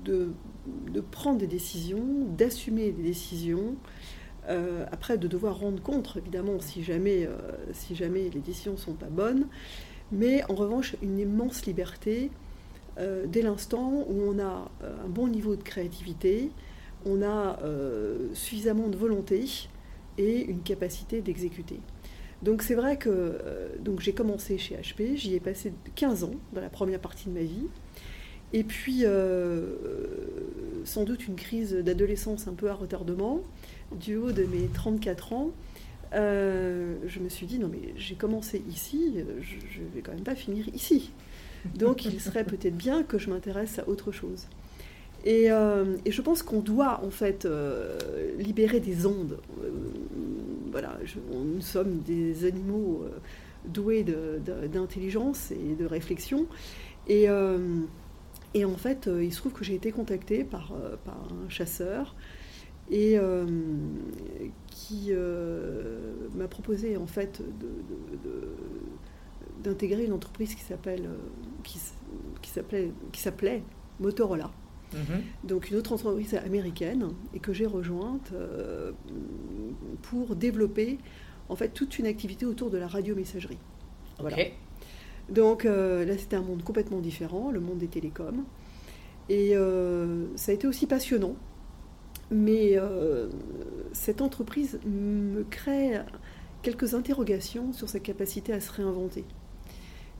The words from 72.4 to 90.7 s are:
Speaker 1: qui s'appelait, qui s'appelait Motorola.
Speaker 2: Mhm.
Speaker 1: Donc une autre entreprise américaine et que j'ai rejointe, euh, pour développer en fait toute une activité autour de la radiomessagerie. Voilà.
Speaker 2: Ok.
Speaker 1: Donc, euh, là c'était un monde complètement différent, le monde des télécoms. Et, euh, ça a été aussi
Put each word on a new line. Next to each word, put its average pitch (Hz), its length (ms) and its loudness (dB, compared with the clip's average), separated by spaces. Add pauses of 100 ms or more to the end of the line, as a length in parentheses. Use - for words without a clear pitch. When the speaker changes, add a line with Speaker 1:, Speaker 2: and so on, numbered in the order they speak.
Speaker 1:
qui - 80 -12
s'appelait, 180 420 -2 (200)
qui - 100 -8
s'appelait 208 400 0 (380)
Motorola. 196 500 2 (440)
Speaker 2:
Mhm. 151 280 -2 (240)
Speaker 1:
Donc 185 260 0
une 202 60 4
autre 220 160 0
entreprise 214 400 0
américaine 190 760 0 (260)
et 190 60 -6
que 202 140 -2
j'ai 214 120 2
rejointe, 196 680 -2
euh, 87 580 -4 (1120)
pour 240 340 -2
développer 214 600 2 (500)
en - 80 -4
fait - 140 0
toute - 280 -2
une 226 80 2
activité 214 400 -2
autour 240 240 0
de 190 80 2
la 175 120 -2
radiomessagerie. 190 720 -2 (600)
Voilà. 151 160 -4
Speaker 2:
Ok. 170 160 4 (800)
Speaker 1:
Donc, 220 340 8
euh, 190 400 6
là 196 140 2
c'était - 180 -2
un 185 60 4
monde 180 220 -2
complètement 208 360 0
différent, 180 520 -2
le 202 100 0
monde 180 160 -2
des 170 100 0
télécoms. 165 560 -4 (840)
Et, 202 260 8
euh, 180 720 4 (100)
ça - 160 0
a 202 40 6
été 208 120 4
aussi 269 200 2